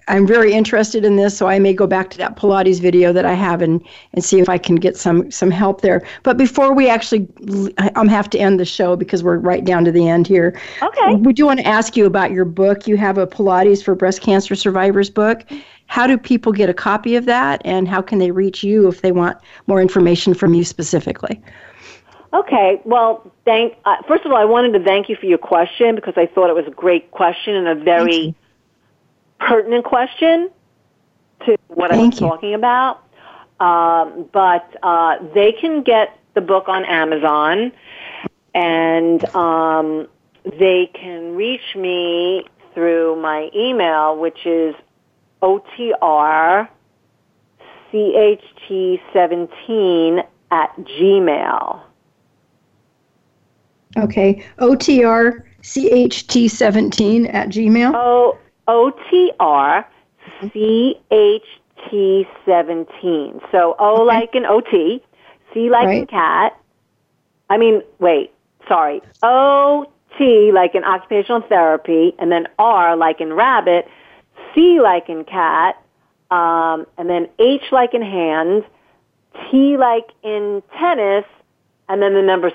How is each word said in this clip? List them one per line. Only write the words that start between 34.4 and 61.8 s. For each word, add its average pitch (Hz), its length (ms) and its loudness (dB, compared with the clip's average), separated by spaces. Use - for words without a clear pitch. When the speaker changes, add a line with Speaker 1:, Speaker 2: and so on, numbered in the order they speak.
Speaker 2:
uh, 165 340 0
they 208 180 4
can 302 320 -4
get 220 340 0
the 202 80 -2
book 190 260 -2
on 190 160 -4
Amazon, 160 880 -2
and, 165 680 0
um, 160 720 -2
they 180 500 0
can 170 420 -14
reach 240 400 -8
me 180 720 -6
through 165 440 -2
my 156 380 -6
email, 170 600 -2
which 160 280 -8
is 165 280 -2
O 190 220 0
T 233 240 -4
R 160 680 0
C 208 240 0
H 214 260 2
T 185 320 -4
seventeen 175 1120 -2
at 165 280 -2
gmail. 180 1040 -2
Speaker 1:
Okay, 196 460 0
O 247 160 4
T 254 280 2
R 233 420 2
C 269 300 -2
H 247 360 0
T 233 200 2
seventeen 220 800 0
at 202 220 -6
gmail. 226 440 2
Speaker 2:
Oh, 240 440 2
O 233 240 2
T 359 300 4
R 151 480 0
C 220 460 0
H 214 320 2